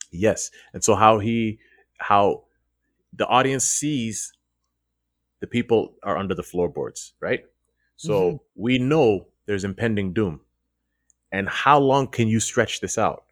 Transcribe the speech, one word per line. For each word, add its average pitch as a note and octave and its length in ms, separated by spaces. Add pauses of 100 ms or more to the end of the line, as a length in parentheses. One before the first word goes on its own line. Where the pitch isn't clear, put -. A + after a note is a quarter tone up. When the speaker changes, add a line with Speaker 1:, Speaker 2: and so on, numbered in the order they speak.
(120)
Speaker 1:
Yes, G2 380 (240)
and F2+ 100
so G#2 120
how A2 240
he, A2 400 (400)
how G2+ 460 (680)
the - 140
audience C3 380
sees B2 680 (1040)
the - 80
people A#2 560
are F#2+ 140
under F#2 160
the E2+ 100
floorboards, D2+ 760
right? G2 260 (520)
So D#3 160
Speaker 2:
Mm-hmm. F#2 220 (200)
Speaker 1:
we A#2+ 240
know B2 480 (180)
there's G2+ 180
impending G2+ 500
doom, F2 280 (880)
and G2 180
how D3 300
long C3+ 280
can A2+ 200
you A2 120
stretch - 420
this - 160
out? G2+ 340